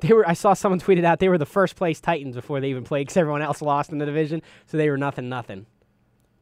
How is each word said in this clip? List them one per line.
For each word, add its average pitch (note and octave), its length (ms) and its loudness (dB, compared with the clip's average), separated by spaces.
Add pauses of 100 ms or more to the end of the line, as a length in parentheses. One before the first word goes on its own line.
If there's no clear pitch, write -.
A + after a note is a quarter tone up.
they D#3+ 120 4
were. G#3+ 160 6
I E3+ 40 2
saw G3 200 4
someone F#3 240 2
tweet F3 220 2
it E3+ 60 2
out. E3+ 120 4
They F#3+ 120 2
were F3+ 100 4
the C#3+ 80 -2
first F#3+ 280 0
place E3 240 -4
Titans C#3+ 360 -4
before C3+ 260 -6
they C3+ 80 -4
even B2+ 140 -6
played C#3+ 240 -4
'cause - 100 -2
everyone D3 240 0
else D3 220 -6
lost C#3+ 280 -2
in D3+ 60 -8
the D3 80 -4
division. D#3 380 -4 (240)
So - 100 -6
they D3+ 140 2
were C#3 80 -2
nothing, C3+ 300 -4
nothing. A2+ 360 -10 (760)